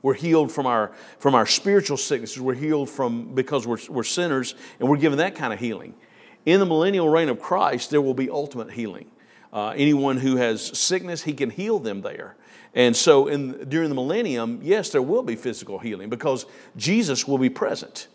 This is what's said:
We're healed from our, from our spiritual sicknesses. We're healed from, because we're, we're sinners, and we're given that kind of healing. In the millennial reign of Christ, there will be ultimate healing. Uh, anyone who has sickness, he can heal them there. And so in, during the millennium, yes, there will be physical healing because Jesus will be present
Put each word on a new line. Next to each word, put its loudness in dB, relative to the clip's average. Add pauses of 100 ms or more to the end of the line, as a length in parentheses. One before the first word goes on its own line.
We're 2
healed 2
from -4
our, 2 (260)
from 2
our 6
spiritual 2
sicknesses. -6
We're -2
healed -2
from, -4
because -2
we're, -2 (120)
we're -2
sinners, -2 (260)
and 0
we're 6
given 2
that 0
kind -4
of -6
healing. -6 (520)
In 6
the 4
millennial 2
reign 4
of -2
Christ, 0
there 4
will 0
be -2
ultimate -6
healing. -8 (420)
Uh, -4
anyone 4
who 0
has 0
sickness, -2
he -4
can -2
heal -2
them -6
there. -12 (400)
And 6
so 8
in, -4
during 0
the -2
millennium, -2
yes, 0
there 2
will 0
be -6
physical -8
healing -8
because -2 (320)
Jesus 0
will 2
be 4
present -4